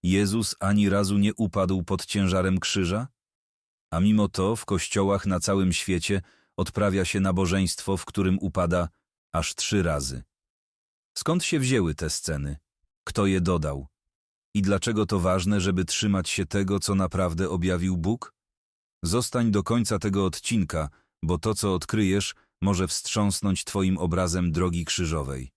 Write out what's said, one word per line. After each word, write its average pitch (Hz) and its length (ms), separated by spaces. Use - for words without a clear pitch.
Jezus 98 580
ani 101 280
razu 101 300
nie 104 160
upadł 95 480
pod 92 240
ciężarem 92 540
krzyża? 101 480
A 82 80
mimo 104 280
to 101 280
w - 80
kościołach 98 640
na 92 140
całym 95 320
świecie 92 500
odprawia 98 480
się 101 160
nabożeństwo, 95 760
w - 80
którym 95 360
upada 87 480
aż 82 220
trzy - 280
razy. 69 400
Skąd 170 260
się 165 140
wzięły 120 360
te 78 160
sceny? 71 460
Kto 101 220
je 95 140
dodał? 76 460
I 104 80
dlaczego 101 440
to 98 140
ważne, 92 400
żeby 92 240
trzymać 98 440
się 95 180
tego, 101 340
co 101 140
naprawdę 92 560
objawił 90 460
Bóg? 92 380
Zostań 117 460
do 98 120
końca 113 360
tego 98 260
odcinka, 85 640
bo 82 160
to, 110 160
co 98 200
odkryjesz, 98 600
może 92 260
wstrząsnąć 101 760
twoim 95 340
obrazem 87 540
drogi 85 320
krzyżowej. 69 720